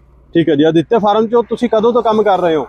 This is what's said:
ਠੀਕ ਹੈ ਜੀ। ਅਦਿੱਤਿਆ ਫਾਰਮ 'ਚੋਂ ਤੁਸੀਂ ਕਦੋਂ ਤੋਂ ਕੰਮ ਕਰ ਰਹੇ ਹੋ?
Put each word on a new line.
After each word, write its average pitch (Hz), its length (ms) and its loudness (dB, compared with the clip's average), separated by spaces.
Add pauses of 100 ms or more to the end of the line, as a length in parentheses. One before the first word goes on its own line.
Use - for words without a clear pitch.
(340)
ਠੀਕ 165 160 0
ਹੈ 156 60 2
ਜੀ। 151 140 2
ਅਦਿੱਤਿਆ 170 300 0
ਫਾਰਮ 214 260 0
'ਚੋਂ 233 180 0
ਤੁਸੀਂ 226 260 -4
ਕਦੋਂ 220 240 0
ਤੋਂ 226 100 0
ਕੰਮ 220 200 0
ਕਰ 190 160 0
ਰਹੇ 170 160 0
ਹੋ? 135 140 -4